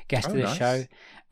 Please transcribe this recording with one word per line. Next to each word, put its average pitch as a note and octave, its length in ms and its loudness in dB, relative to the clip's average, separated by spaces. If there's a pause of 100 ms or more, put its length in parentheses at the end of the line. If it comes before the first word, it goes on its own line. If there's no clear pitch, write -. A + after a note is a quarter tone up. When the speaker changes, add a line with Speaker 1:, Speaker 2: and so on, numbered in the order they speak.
Speaker 1:
guest C3 200 0
Speaker 2:
Oh, - 40 0
Speaker 1:
of - 40 2
the C3 60 2
Speaker 2:
nice. A#2 160 0
Speaker 1:
show, B2+ 260 2 (480)